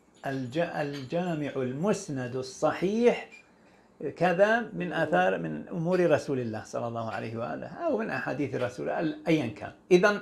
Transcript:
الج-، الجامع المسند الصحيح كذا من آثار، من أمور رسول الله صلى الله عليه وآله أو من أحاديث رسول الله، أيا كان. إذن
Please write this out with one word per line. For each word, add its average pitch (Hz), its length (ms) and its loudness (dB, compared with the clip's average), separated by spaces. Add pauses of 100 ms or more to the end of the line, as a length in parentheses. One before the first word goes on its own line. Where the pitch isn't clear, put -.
(260)
الج-، 135 320 -4
الجامع 151 960 -2
المسند 135 800 -2
الصحيح 196 920 2 (840)
كذا 202 560 4
من 175 200 -4
آثار، 175 460 2
من 156 300 -6
أمور 175 420 2
رسول 143 280 4
الله 110 260 -4
صلى 120 240 -4
الله 117 220 -4
عليه 113 260 -6
وآله 123 300 -6
أو 262 320 -2
من 214 120 -4
أحاديث 139 440 -2
رسول 131 340 -4
الله، 151 280 -2 (120)
أيا 156 180 4
كان. - 260 -8 (180)
إذن 196 320 6